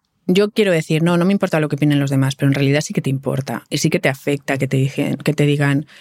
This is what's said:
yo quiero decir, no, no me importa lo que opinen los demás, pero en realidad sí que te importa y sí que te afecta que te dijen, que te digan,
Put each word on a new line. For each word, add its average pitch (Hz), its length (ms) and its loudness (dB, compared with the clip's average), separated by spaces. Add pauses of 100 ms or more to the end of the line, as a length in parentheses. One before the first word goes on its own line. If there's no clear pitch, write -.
(260)
yo 202 240 2
quiero 202 220 0
decir, 156 300 0
no, 175 140 2
no 170 80 2
me 196 80 2
importa 185 280 0
lo 151 80 0
que 143 80 -4
opinen 143 220 2
los 139 120 0
demás, 135 260 0
pero 143 120 0
en 135 60 2
realidad 139 280 2
sí - 120 -10
que - 80 -2
te - 80 -4
importa 135 580 -4
y 147 100 -6
sí 160 120 2
que 170 80 2
te 151 100 0
afecta 143 500 -2
que 135 100 -2
te 139 80 -2
dijen, 139 400 -2
que 147 180 -2
te 156 100 2
digan, 143 420 0 (140)